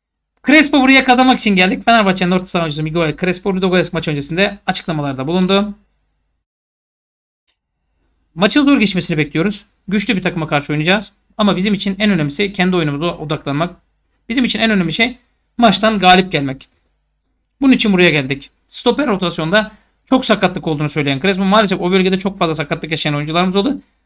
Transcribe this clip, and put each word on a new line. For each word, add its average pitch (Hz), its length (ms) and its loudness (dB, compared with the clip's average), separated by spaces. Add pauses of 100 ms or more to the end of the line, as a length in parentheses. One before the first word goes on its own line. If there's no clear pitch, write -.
(460)
Crespo 294 340 4
buraya 262 240 4
kazanmak 254 340 4
için 202 180 2
geldik. 190 280 0
Fenerbahçe'nin 190 460 2
orta 185 160 0
saha 175 160 -4
oyuncusu 156 200 -6
Miguel 156 340 -2
Crespo 185 380 -4
Ludogorets 180 380 0
maç 165 160 -4
öncesinde 165 580 -2
açıklamalarda 143 600 -4
bulundu. 190 480 0 (2500)
Maçın 214 300 2
zor 277 140 4
geçmesini 185 400 -2
bekliyoruz. 156 460 -2 (240)
Güçlü 202 280 0
bir 185 60 -4
takıma 175 240 -4
karşı 143 260 -4
oynayacağız. 180 400 -2 (240)
Ama 196 200 2
bizim 196 180 -2
için 196 240 -4
en 214 120 0
önemlisi 180 420 -2
kendi 185 240 0
oyunumuza 151 420 -2
odaklanmak. 151 580 -6 (520)
Bizim 247 160 0
için - 140 -4
en 226 120 0
önemli 180 220 0
şey 247 260 -2 (380)
maçtan 220 420 2
galip 185 340 4
gelmek. 139 360 -4 (920)
Bunun 269 120 6
için 220 200 2
buraya 180 180 4
geldik. 139 400 -4 (180)
Stoper 247 380 -2
rotasyonda 185 680 -2 (320)
çok 262 200 0
sakatlık 190 420 0
olduğunu 151 220 -2
söyleyen 139 320 -2
Crespo 190 240 0
maalesef 196 360 2
o 175 100 -2
bölgede 185 280 2
çok 190 200 -6
fazla 160 160 0
sakatlık 156 360 -6
yaşayan 156 240 -4
oyuncularımız 165 420 -2
oldu. 214 240 -2 (260)